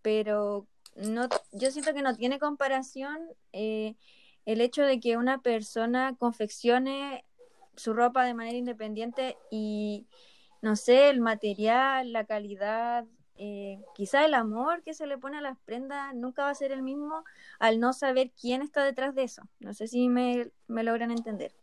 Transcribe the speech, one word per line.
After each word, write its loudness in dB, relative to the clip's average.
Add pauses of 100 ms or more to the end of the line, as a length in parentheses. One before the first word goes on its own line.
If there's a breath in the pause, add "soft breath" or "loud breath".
pero 0 (280)
no, -2 (240)
yo 0
siento -2
que -2
no 2
tiene -2
comparación, -2 (320)
eh, -4 (500 soft breath)
el 0
hecho 2
de 4
que 2
una 0
persona 0
confeccione 0 (500)
su -4
ropa 4
de -2
manera -6
independiente -6 (120)
y, -4 (560 soft breath)
no 2
sé, 8
el 4
material, 2
la -2
calidad, -4 (300)
eh, -10 (160)
quizá 2
el 4
amor 0
que -10
se -8
le -6
pone -10
a -8
las -8
prendas -8
nunca -6
va 0
a -4
ser -4
el -6
mismo -6 (340 loud breath)
al 4
no 4
saber 0
quién -2
está 0
detrás -2
de 0
eso. -8 (180)
No -12
sé -8
si 4
me, 2 (160)
me -2
logran 0
entender. -6